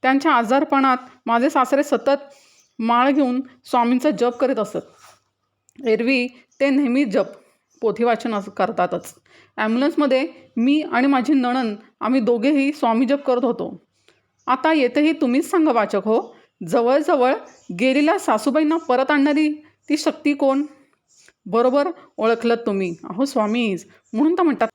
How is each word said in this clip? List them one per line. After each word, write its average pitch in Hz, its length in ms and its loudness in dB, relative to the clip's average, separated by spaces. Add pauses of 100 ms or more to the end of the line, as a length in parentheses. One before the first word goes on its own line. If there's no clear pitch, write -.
त्यांच्या 277 300 2
आजारपणात 262 640 2 (300)
माझे 240 240 2
सासरे 277 320 0
सतत 277 520 -2 (440)
माळ 240 320 2
घेऊन 262 300 0 (240)
स्वामींचा 247 460 0
जप 240 260 -2
करीत 269 200 -2
असत. 214 200 -6 (1080)
एरवी 240 400 0 (340)
ते 277 100 2
नेहमी 269 340 2
जप, 196 220 -2 (540)
पोथी 226 240 -2
वाचन 233 300 -2
असं 196 160 -6
करतातच. 185 640 -4 (420)
ॲम्ब्युलन्समध्ये 262 720 0 (280)
मी 277 240 2
आणि 269 260 0
माझी 269 260 2
नणंद 247 440 0 (240)
आम्ही 254 200 0
दोघेही 269 520 2
स्वामी 240 340 0
जप 277 160 0
करत 247 220 0
होतो. 226 420 -4 (600)
आता 254 260 0
येथेही 302 400 2
तुम्हीच 294 380 0
सांगा 311 220 2
वाचक 208 240 0
हो, 220 400 -2 (320)
जवळजवळ 262 680 2 (460)
गेलेल्या 294 380 2
सासूबाईंना 294 580 0
परत 262 340 0
आणणारी 294 420 2 (360)
ती 302 80 0
शक्ती 294 380 -2
कोण? 277 280 0 (840)
बरोबर 247 420 2 (280)
ओळखलत 233 500 0
तुम्ही. 196 280 -2 (100)
अहो 220 200 -4
स्वामीच, 220 640 -2 (260)
म्हणून 294 220 2
तर 370 80 0
म्हणतात 233 320 0